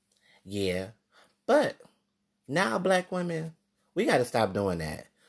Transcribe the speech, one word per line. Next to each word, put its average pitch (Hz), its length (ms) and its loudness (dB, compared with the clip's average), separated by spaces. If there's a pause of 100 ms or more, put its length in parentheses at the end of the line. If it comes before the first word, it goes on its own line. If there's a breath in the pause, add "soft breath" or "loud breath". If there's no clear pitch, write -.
(440 soft breath)
Yeah. 95 440 -2 (580 soft breath)
But 277 300 2 (720)
now, 196 300 0
black 185 340 2
women, 165 420 -6 (400)
we 190 100 0
gotta 156 200 2
stop 110 280 0
doing 95 260 0
that. 80 280 -6 (220 soft breath)